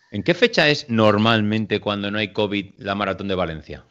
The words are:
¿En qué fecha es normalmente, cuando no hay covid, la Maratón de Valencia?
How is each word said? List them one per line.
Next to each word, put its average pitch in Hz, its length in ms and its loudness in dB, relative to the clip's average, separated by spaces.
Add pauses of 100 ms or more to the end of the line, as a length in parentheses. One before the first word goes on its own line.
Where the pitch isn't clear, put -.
(100)
¿En 101 120 -8
qué 170 120 2
fecha 233 340 2
es 147 200 -2
normalmente, 107 920 2
cuando 101 300 -4
no 104 80 -4
hay 101 140 -4
covid, 101 460 -4
la 98 160 -6
Maratón 98 340 -4
de 95 60 -2
Valencia? 80 560 -6